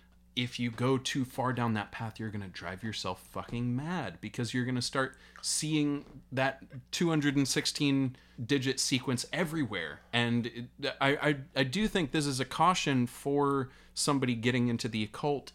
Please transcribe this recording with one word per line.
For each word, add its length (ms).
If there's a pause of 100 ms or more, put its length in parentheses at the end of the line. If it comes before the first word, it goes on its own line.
(340)
"If 240
you 140
go 260
too 260
far 280
down 220
that 180
path, 260
you're 120
gonna 180
drive 340
yourself 380 (120)
fucking 440
mad, 440
because 340
you're 100
gonna 180
start 340 (240)
seeing 640 (280)
that 320 (260)
two 200
hundred 260
and 100
sixteen 720 (300)
digit 320
sequence 540
everywhere." 680 (120)
And 340
it, 180 (360)
I, 160
I, 200 (200)
I 80
do 240
think 240
this 120
is 140
a 60
caution 640
for 600 (240)
somebody 420
getting 320
into 180
the 160
occult, 520